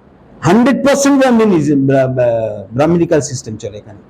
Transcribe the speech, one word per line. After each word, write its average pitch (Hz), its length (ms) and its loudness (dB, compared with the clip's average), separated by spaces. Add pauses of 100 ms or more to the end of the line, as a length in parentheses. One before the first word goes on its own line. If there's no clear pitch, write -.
(420)
হান্ড্রেড 240 440 2
পার্সেন্ট 277 340 2
ব্রাহ্মণিজম, 208 680 2
ব্রা-, 135 280 2
ব্রা-, 113 600 -2
ব্রাহ্মণিকাল 165 460 0
সিস্টেম 123 360 -10
চলে 104 200 -14
এখানে 101 220 -20 (100)